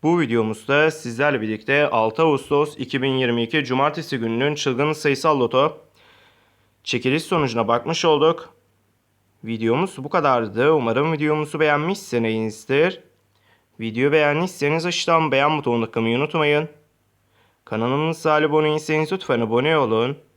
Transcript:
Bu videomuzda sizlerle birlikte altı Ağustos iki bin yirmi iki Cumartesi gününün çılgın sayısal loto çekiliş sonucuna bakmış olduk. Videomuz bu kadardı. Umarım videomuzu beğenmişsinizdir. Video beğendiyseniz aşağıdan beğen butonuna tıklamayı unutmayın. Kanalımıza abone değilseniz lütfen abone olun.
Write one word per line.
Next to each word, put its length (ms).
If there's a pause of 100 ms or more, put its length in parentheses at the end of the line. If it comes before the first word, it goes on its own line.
Bu 180
videomuzda 680
sizlerle 500
birlikte 500
altı 320
Ağustos 560
iki 240
bin 100
yirmi 300
iki 220
Cumartesi 540
gününün 360
çılgın 380
sayısal 480
loto 380 (1040)
çekiliş 380
sonucuna 460
bakmış 360
olduk. 500 (920)
Videomuz 600
bu 40
kadardı. 640
Umarım 400
videomuzu 480
beğenmişsinizdir. 1400 (800)
Video 320
beğendiyseniz 760
aşağıdan 460
beğen 260
butonuna 280
tıklamayı 320
unutmayın. 500 (960)
Kanalımıza 680
abone 340
değilseniz 440
lütfen 280
abone 380
olun. 400 (180)